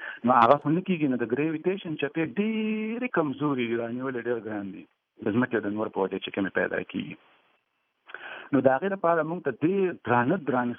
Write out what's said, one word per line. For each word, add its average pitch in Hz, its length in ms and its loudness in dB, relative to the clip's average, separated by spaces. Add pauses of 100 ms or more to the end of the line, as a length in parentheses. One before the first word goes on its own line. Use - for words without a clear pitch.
(260)
نو 120 60 6
هغه 123 260 8
خو 143 120 -2
نه 165 120 4
کېږي. 175 220 0
نو 131 140 2
د 113 60 0
ګریویټیشن 156 720 -2
چپې 147 280 -2 (160)
ډېرې 220 680 -2
کمزوري 139 600 0
دي، 117 80 0
رانیول 123 400 -4
یې 117 60 -4
ډېر 117 180 -2
ګران 101 320 -8
دي، 92 140 -14 (380)
د 107 60 0
ځمکې 117 300 2
د 107 60 -6
لمر 104 220 -2
په - 120 -6
وجه 95 180 0
چې 95 120 -8
کومې 98 200 -2
پیدا 92 280 -2
کېږي. - 380 -6 (1400)
نو 135 140 4
د - 20 8
هغې 135 280 2
لپاره 170 340 0
موږ 175 160 -6
ته 139 60 -2
ډېر 185 420 0 (120)
درانه، 120 320 2 (120)
درانه 123 300 0